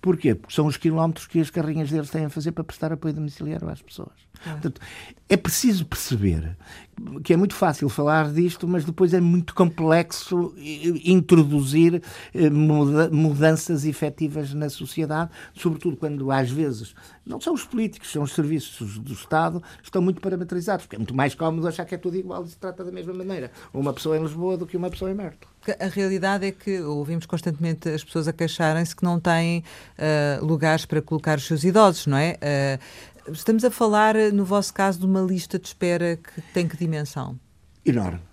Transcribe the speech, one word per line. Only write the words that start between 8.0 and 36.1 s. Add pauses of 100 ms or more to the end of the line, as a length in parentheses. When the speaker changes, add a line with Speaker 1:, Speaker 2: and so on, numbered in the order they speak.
Speaker 1:
disto,
mas
depois
é
muito
complexo,
eh,
introduzir, (300)
eh,
muda-,
mudanças
efetivas
na
sociedade, (240)
sobretudo
quando
às
vezes (320)
não
são
os
políticos,
são
os
serviços
do
Estado, (180)
estão
muito
parametrizados,
porque
é
muito
mais
cómodo
achar
que
é
tudo
igual
e
se
trata
da
mesma
maneira. (240)
Uma
pessoa
em
Lisboa
do
que
uma
pessoa
em
Mértola.
Speaker 2:
Porque
a
realidade
é
que
ouvimos
constantemente
as
pessoas
a
queixarem-se
que
não
têm, (340)
eh,
lugares
para
colocar
os
seus
idosos,
não
é?
Eh, (520)
estamos
a
falar, (180)
no
vosso
caso,
de
uma
lista
de
espera